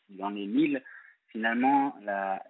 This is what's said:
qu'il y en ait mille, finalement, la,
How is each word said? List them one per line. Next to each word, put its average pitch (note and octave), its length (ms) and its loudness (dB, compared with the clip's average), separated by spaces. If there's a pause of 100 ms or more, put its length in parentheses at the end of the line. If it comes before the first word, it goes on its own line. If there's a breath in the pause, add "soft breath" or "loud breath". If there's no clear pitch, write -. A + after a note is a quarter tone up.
qu'il G2 80 -20
y F#2+ 80 -8
en G2+ 100 -2
ait G2+ 140 -6
mille, C#3 340 2 (460 loud breath)
finalement, B2+ 760 2
la, G2 460 -2